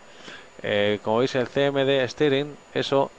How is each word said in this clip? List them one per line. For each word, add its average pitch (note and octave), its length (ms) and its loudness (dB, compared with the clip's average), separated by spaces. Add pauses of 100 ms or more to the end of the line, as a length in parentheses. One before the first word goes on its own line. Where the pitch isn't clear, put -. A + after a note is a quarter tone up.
(640)
Eh, G#2 400 0
como A2 160 0
veis B2+ 160 0
el B2 140 -2
C C#3+ 180 0
M C#3 180 0
D C3+ 240 2
Steering, C#3+ 480 0 (180)
eso C3+ 440 2